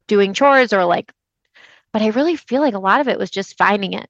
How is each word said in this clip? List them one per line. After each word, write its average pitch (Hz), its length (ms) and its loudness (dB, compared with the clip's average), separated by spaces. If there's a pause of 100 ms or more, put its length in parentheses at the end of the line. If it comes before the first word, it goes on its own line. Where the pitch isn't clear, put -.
doing 202 260 2
chores 269 400 2
or, 190 140 2
like, - 260 -2 (800)
but 214 100 -2
I 220 60 2
really 285 280 0
feel 269 260 -4
like 254 120 0
a 202 40 -8
lot 196 220 2
of 269 80 -2
it - 100 -2
was 196 120 -8
just - 280 -8
finding 190 340 0
it. - 180 -12